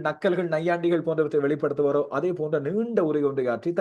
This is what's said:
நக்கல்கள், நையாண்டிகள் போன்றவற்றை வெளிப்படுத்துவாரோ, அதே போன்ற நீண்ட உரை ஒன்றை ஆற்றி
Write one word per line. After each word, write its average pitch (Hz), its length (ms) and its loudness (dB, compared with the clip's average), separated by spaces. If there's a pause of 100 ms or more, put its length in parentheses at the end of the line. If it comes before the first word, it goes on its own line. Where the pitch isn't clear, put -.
நக்கல்கள், 180 480 -2
நையாண்டிகள் 170 540 0
போன்றவற்றை 151 400 2
வெளிப்படுத்துவாரோ, 147 560 2 (160)
அதே 175 200 0
போன்ற 151 280 -2
நீண்ட 220 320 0 (100)
உரை 147 220 2
ஒன்றை 131 240 -2
ஆற்றி 165 240 -4